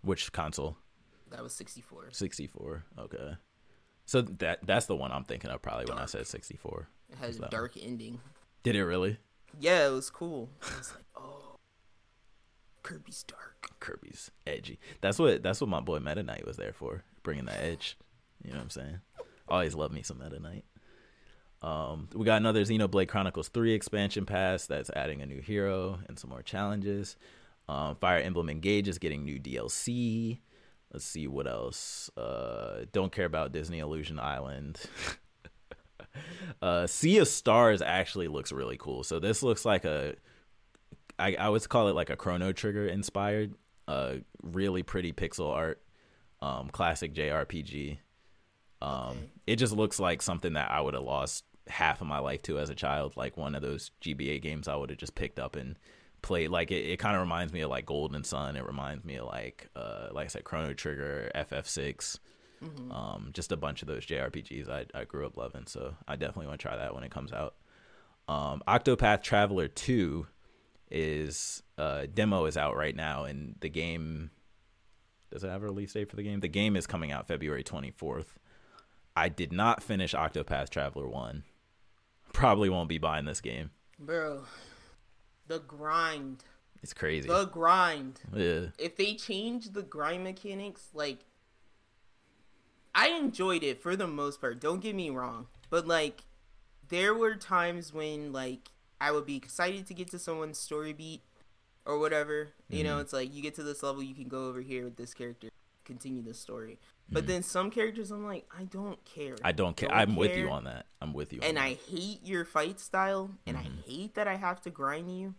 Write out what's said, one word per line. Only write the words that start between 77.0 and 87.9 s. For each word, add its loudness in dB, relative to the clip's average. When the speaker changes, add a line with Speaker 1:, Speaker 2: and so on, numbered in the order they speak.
Speaker 1:
out -4
February -2
twenty-fourth. -6
I 6
did -2
not 6
finish 0
Octopath 0
Traveler -2
one. -6
Probably 8
won't 2
be 0
buying 2
this -4
game. -4
Speaker 2:
Bro, -4
the -4
grind. -2
Speaker 1:
It's -12
crazy. 0
Speaker 2:
The 6
grind. 4